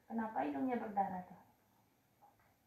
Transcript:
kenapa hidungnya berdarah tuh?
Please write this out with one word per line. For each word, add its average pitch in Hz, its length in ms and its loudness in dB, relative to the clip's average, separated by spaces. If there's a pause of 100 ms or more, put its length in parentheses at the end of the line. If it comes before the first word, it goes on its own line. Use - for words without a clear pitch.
kenapa 226 360 0
hidungnya 262 360 0
berdarah 196 480 0
tuh? - 120 -18 (1300)